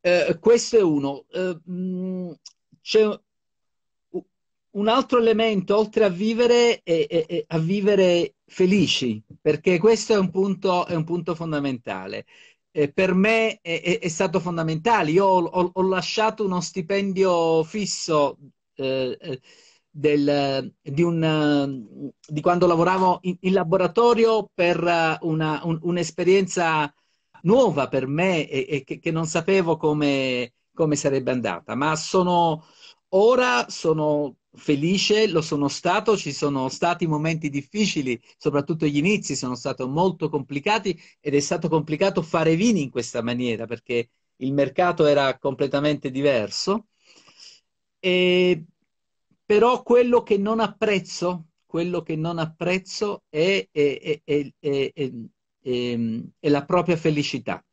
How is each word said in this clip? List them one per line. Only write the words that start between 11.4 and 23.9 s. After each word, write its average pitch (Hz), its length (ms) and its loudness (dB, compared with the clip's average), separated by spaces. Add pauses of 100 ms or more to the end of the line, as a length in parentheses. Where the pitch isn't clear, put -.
Eh, 147 200 0
per 190 220 0
me 220 460 2
è, 165 220 -4
è, 175 160 0
è 185 100 -6
stato 180 320 -2
fondamentale. 165 720 0
Io 185 140 4
ho, 185 200 4
ho, 180 280 -2
ho 185 100 -2
lasciato 208 640 -2
uno 185 160 -2
stipendio 180 1040 0
fisso, 160 760 -2 (380)
eh, 131 440 -4
eh, 131 200 -12 (500)
del, 143 880 0
di 147 220 -2
un, 170 200 0
eh, 143 880 -2 (160)
di 151 120 -6
quando 175 260 2
lavoravo 175 560 2
in, 180 180 -4
in 190 120 0
laboratorio 208 1000 2